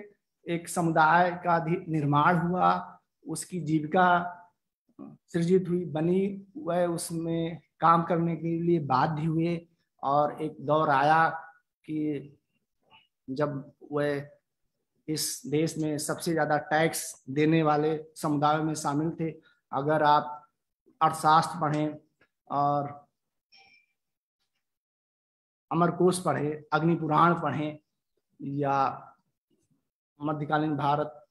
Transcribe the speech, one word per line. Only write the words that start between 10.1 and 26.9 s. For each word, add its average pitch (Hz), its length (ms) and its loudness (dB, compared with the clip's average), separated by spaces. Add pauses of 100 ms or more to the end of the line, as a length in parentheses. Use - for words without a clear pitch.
एक 156 200 -8
दौर 151 280 2
आया 156 380 4 (600)
कि 151 500 -6 (880)
जब 139 440 -4 (200)
वह 143 340 -2 (840)
इस 151 380 -6
देश 156 320 -2
में 156 200 -4
सबसे 156 340 -6
ज्यादा 151 240 0 (100)
टैक्स 156 360 0 (280)
देने 156 320 4
वाले 151 360 2 (180)
समुदायों 151 480 0
में 156 120 -2
शामिल 151 340 -2 (100)
थे। 160 100 -4 (420)
अगर 151 320 0
आप 147 300 4 (680)
अर्थशास्त्र 160 600 2
पढ़ें 151 360 -2 (540)
और 143 380 0 (2750)
अमरकोश 175 500 2
पढ़ें, 147 420 -2 (100)
अग्नि 160 240 2